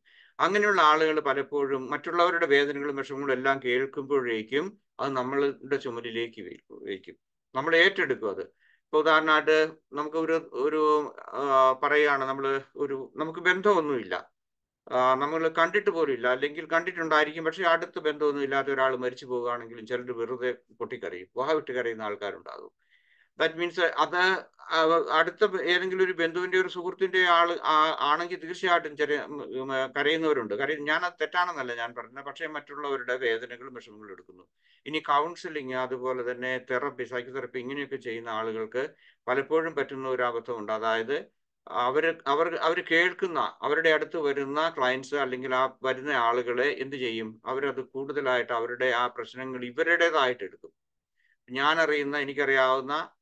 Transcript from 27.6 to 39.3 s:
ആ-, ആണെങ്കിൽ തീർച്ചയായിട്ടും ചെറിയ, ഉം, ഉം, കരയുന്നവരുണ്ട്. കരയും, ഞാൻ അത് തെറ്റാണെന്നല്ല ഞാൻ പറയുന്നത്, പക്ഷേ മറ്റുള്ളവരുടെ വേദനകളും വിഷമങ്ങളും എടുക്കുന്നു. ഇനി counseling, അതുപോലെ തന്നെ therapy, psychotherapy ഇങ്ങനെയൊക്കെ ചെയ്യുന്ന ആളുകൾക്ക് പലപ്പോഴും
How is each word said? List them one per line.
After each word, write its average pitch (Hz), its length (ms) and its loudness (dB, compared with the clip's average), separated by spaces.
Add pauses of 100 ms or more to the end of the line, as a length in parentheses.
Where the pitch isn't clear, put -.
ആ-, 156 380 4
ആണെങ്കിൽ 165 380 0
തീർച്ചയായിട്ടും 170 580 0
ചെറിയ, 147 260 0
ഉം, 143 200 -10 (140)
ഉം, 131 140 -6 (220)
കരയുന്നവരുണ്ട്. 143 600 0
കരയും, 147 300 -2
ഞാൻ 156 200 0
അത് 175 80 -4
തെറ്റാണെന്നല്ല 156 600 -2
ഞാൻ 117 200 -6
പറയുന്നത്, 123 300 -14
പക്ഷേ 143 220 -10
മറ്റുള്ളവരുടെ 143 720 -6
വേദനകളും 120 580 -4
വിഷമങ്ങളും 107 380 -18
എടുക്കുന്നു. 90 320 -20 (420)
ഇനി 151 120 -4
counseling, 151 760 -2
അതുപോലെ 127 560 -4
തന്നെ 127 220 -4 (180)
therapy, 127 340 -4
psychotherapy 127 540 -8
ഇങ്ങനെയൊക്കെ 135 380 -8
ചെയ്യുന്ന 117 320 -10
ആളുകൾക്ക് 110 560 -4 (420)
പലപ്പോഴും 147 480 0